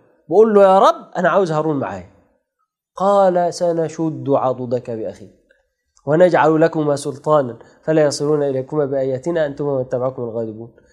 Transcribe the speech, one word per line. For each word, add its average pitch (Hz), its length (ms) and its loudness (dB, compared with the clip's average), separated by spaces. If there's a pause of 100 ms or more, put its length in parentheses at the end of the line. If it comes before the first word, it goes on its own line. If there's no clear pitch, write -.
(280)
بقول 214 260 4
له: 202 80 6
"يا 190 160 6
رب، 285 380 2
أنا 180 120 0
عاوز 170 240 0
هارون 151 240 -2
معايا." 95 360 -10 (840)
قال: 185 580 2
"سنشد 160 760 -4
عضدك 127 640 -2
بأخيك 104 440 -12 (720)
ونجعل 156 540 4
لكما 156 360 0
سلطانا 135 640 -2 (240)
فلا 156 220 2
يصلون 147 380 -2
إليكما 139 440 -4
بآياتنا 135 600 -4
أنتما 143 260 -6
ومن 127 160 -4
تبعكم 131 340 -6
الغالبون". 113 480 -10 (220)